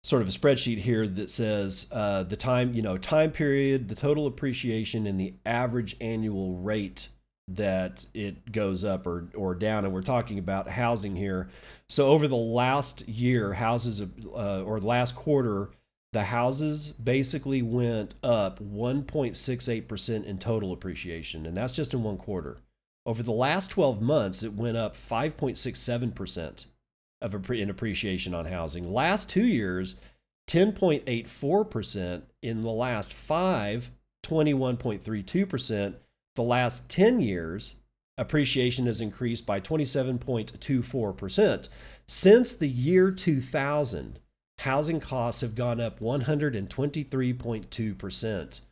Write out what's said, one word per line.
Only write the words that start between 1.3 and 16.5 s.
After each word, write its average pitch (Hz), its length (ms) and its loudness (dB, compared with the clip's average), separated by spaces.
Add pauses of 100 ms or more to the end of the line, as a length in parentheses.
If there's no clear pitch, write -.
says, 104 600 -2
uh, 101 300 0
the 92 120 -4
time, 123 380 0
you 117 80 0
know, 95 160 0
time 156 340 4
period, 139 560 2
the 104 80 -6
total 147 320 2
appreciation, 113 800 -2
and 95 100 0
the 95 160 -2 (120)
average 120 560 0
annual 107 560 -2
rate 101 500 -4 (400)
that 92 640 -2
it 104 380 -8
goes 98 320 0
up 95 240 -2
or, 87 260 -4
or 92 220 -2
down. 107 300 0
And 95 80 0
we're 92 80 -2
talking 117 360 0
about 95 300 -2
housing 107 480 0
here. 92 320 -2 (400)
So 139 220 4
over 151 180 8
the 131 80 2
last 120 720 0
year, 117 460 2
houses, 113 480 0
uh, 101 600 -4
or 107 180 -2
the 101 60 0
last 123 280 2
quarter, 113 540 2 (440)
the 107 100 2
houses 131 680 0